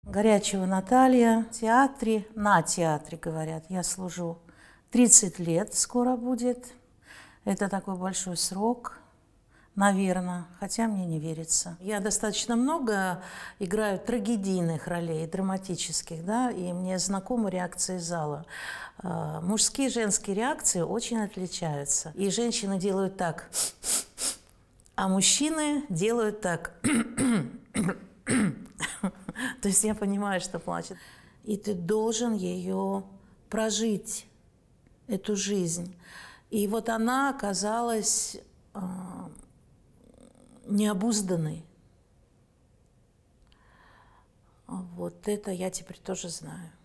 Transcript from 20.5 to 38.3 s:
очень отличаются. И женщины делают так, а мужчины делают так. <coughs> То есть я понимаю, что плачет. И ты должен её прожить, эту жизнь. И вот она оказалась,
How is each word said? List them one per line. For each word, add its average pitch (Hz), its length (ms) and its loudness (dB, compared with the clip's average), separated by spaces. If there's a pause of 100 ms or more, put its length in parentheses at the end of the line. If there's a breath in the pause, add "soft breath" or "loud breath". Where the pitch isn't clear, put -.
очень 220 400 -2
отличаются. 165 960 -4
И 196 140 0
женщины 196 480 0
делают 190 380 0
так, 170 340 -6 (1500 loud breath)
а 196 120 0
мужчины 294 800 2
делают 214 540 0
так. 170 360 -2
<coughs> - 60 -14 (2750 loud breath)
То 202 60 0
есть 196 160 4
я 214 120 2
понимаю, 202 460 0
что 175 180 -8
плачет. 170 380 -6 (460 loud breath)
И 208 140 -2
ты 208 160 -4
должен 220 600 0
её 190 680 -2 (460 loud breath)
прожить, 214 800 -2 (800)
эту 208 280 -2
жизнь. 180 600 -2 (540 loud breath)
И 208 180 0
вот 226 220 -2
она 247 400 2
оказалась, 220 1080 -2 (360)